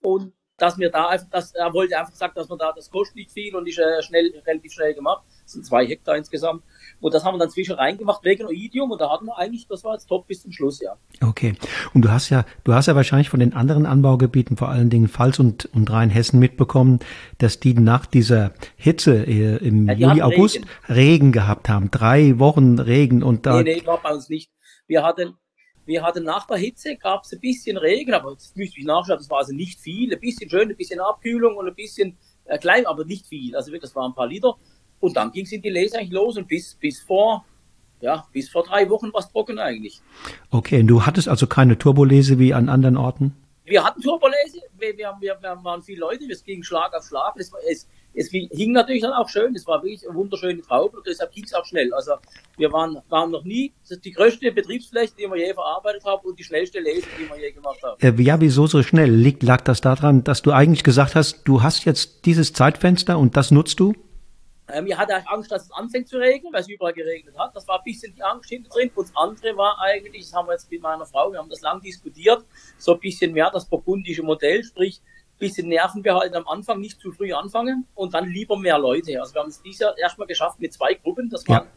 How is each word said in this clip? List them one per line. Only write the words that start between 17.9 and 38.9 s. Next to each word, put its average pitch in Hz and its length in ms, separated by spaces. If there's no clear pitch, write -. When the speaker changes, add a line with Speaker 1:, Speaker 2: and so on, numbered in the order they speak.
Speaker 2:
dieser 110 480
Hitze, 156 380
äh, 107 300
im 107 220
Speaker 1:
Ja, 104 60
die 107 80
Speaker 2:
Juli, 143 180
Speaker 1:
hatten 165 140
Speaker 2:
August 196 220
Speaker 1:
Regen. - 120
Speaker 2:
Regen 139 420
gehabt 107 380
haben. 101 200
Drei 131 480
Wochen 135 400
Regen 123 440
und 117 240
da 123 160
Speaker 1:
Nee, 160 140
nee, 170 100
war 165 160
bei 156 100
uns 143 160
nicht. 156 220
Wir 160 160
hatten, 175 340
wir 160 160
hatten 170 200
nach 165 240
der 208 120
Hitze, 247 380
gab's 196 360
ein 180 80
bisschen 247 380
Regen, 226 360
aber 139 200
das - 200
müsste 185 240
ich 139 60
nachschauen, 175 340
das 143 120
war 147 80
also 139 160
nicht 180 260
viel. 208 320
Ein 170 80
bisschen 233 300
schön, 202 180
ein 202 80
bisschen 180 240
Abkühlung 226 560
und 196 100
ein 180 80
bisschen, 196 440
äh, - 140
klein, 208 280
aber 156 200
nicht 180 200
viel. 131 300
Also 131 120
wirklich, 151 220
das - 60
waren 127 160
ein - 20
paar 123 120
Liter. 208 300
Und - 160
dann 110 160
ging's 190 180
in 214 120
die 208 80
Lese 196 260
eigentlich 196 160
los 214 240
und 202 100
bis, - 280
bis 151 260
vor, 202 460
ja, 147 300
bis 135 180
vor 170 140
drei 190 260